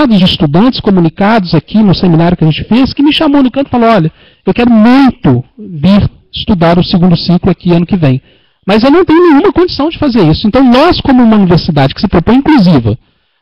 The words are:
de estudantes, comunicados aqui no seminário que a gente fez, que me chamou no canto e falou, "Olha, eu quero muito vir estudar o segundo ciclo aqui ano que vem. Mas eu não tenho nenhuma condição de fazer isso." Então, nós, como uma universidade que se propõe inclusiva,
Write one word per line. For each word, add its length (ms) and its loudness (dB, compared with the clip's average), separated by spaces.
de 140 2
estudantes, 560 0
comunicados 720 -2
aqui 240 -2
no 160 2
seminário 420 0
que 80 -2
a 60 2
gente 140 -4
fez, 280 0
que 100 -4
me 100 2
chamou 300 0
no 80 0
canto 160 -4
e 40 -14
falou, 180 0
"Olha, 240 0
eu 80 0
quero 160 0
muito 720 2
vir 500 -2
estudar 460 -2
o 60 0
segundo 320 0
ciclo 340 -2
aqui 220 -2
ano 140 0
que 100 -4
vem. 260 -2
Mas 180 0
eu 60 2
não 140 2
tenho 180 2
nenhuma 300 2
condição 360 -4
de 100 -10
fazer 320 -2
isso." 160 -2
Então, 160 0
nós, 380 2
como 220 0
uma 140 2
universidade 580 0
que 60 -16
se 60 -2
propõe 300 0
inclusiva, 600 2